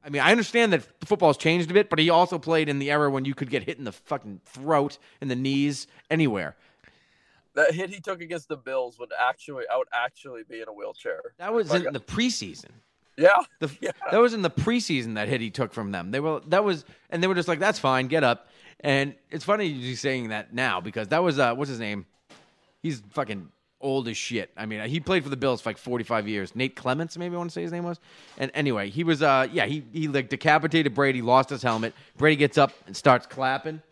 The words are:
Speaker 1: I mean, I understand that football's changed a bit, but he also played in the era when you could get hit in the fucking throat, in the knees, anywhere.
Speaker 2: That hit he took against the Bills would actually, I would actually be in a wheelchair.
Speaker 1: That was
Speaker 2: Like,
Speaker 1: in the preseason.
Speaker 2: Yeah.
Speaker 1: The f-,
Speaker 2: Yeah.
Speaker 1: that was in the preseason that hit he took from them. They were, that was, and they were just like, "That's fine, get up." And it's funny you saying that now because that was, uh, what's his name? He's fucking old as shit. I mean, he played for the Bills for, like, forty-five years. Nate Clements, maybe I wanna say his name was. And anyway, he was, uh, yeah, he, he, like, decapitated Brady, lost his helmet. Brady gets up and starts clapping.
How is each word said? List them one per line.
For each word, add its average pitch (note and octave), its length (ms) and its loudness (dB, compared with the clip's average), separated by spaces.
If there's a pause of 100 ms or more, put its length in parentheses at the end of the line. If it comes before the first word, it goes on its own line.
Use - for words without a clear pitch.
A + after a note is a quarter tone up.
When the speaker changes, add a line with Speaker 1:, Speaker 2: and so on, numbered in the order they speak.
Speaker 1:
I D3 60 -14
mean, C#3+ 100 -2
I D3+ 120 8
understand A#3 400 4
that D3 100 4 (240)
football's E3+ 300 4
changed D#3+ 340 2
a F3+ 40 -4
bit, G3+ 140 4
but E3 100 0
he D#3+ 120 4
also E3+ 280 4
played D#3 300 0
in C#3 120 -2
the C#3 100 -2
era D3 200 4
when C3+ 140 -2
you C#3 100 -4
could C#3 160 -6
get B2 120 0
hit C3 160 -6
in C3+ 60 -10
the G#2 80 -6
fucking G#2+ 520 -10
throat, C#3+ 540 -2 (220)
in C#3 80 -6
the B2 80 -2
knees, C#3 500 -2 (240)
anywhere. A2+ 460 0 (960)
Speaker 2:
That D#3 200 4
hit F3+ 160 -4
he G3 100 -14
took F3+ 200 -8
against E3+ 280 -10
the D#3 80 -6
Bills B2+ 420 -6
would A#2+ 180 -12
actually, B2+ 560 -2
I B2 40 0
would C3 160 0
actually A#2+ 560 -8
be A#2 120 -14
in A2 80 -14
a A2 40 -16
wheelchair. - 480 -10 (180)
Speaker 1:
That F#3+ 140 -8
was A3 180 -2
Speaker 2:
Like, F3 140 2
Speaker 1:
in D3+ 80 -4
the C3+ 80 -6
preseason. A3 680 -4 (460)
Speaker 2:
Yeah. F3 200 8 (240)
Speaker 1:
The D#3 60 -4
f-, C#3 140 -10
Speaker 2:
Yeah. F3+ 100 -4 (200)
Speaker 1:
that G3 80 2
was A#3+ 160 6
in G#3 80 -2
the E3+ 80 0
preseason D3+ 640 -2
that G#2+ 140 -2
hit B2+ 140 0
he A2+ 80 -4
took A#2 220 -4
from G2+ 200 -6
them. F2+ 180 -6
They C3 80 -4
were, D3+ 280 -2
that F#3 180 2
was, F3+ 200 -2 (260)
and E3+ 120 -2
they F#3 60 2
were F#3+ 60 2
just E3+ 140 0
like, E3 120 0
"That's G3+ 180 0
fine, C3 300 2
get D3+ 160 2
up." A#2+ 240 2 (320)
And C#3 340 0 (160)
it's D3+ 140 -8
funny G#3 220 0
you B2+ 300 -6
saying B2+ 340 -4
that G#2+ 240 -8
now A#2+ 260 -2
because G#2 280 -8
that D#3+ 140 2
was, D#3+ 160 0
uh, A#2+ 160 2
what's C#3 140 -6
his B2+ 100 -8
name? G#2 280 -6 (760)
He's C#3 280 -6
fucking G#2 400 -6 (320)
old C3+ 260 -2
as A2 80 -6
shit. G#2+ 400 -6
I G#2 80 -10
mean, G#2+ 240 -8
he D3+ 100 -2
played E3+ 240 0
for C#3 60 -8
the C#3 80 -4
Bills B2 240 0
for, - 80 -6
like, G#2 100 -6
forty-five A#2 480 -4
years. G2+ 300 -6
Nate C3 180 -2
Clements, D#3 440 -4
maybe F3 160 -8
I F3 40 -6
wanna F3 120 -8
say E3+ 120 -10
his E3+ 100 -6
name F3 120 -6
was. F3 160 -8 (380)
And C3+ 160 -4
anyway, A#2+ 340 0
he C3+ 160 -4
was, D#3+ 180 2
uh, C3+ 300 6
yeah, C#3+ 140 0
he, C#3+ 260 -6
he, D#3 160 -4
like, C3+ 220 0
decapitated D3+ 640 2
Brady, C3+ 260 2
lost B2 300 4
his B2+ 120 -8
helmet. A2+ 300 0 (240)
Brady D#3 200 4
gets C#3+ 200 2
up C#3 160 6 (140)
and F#2+ 100 -14
starts B2+ 300 4
clapping. C#3 640 -4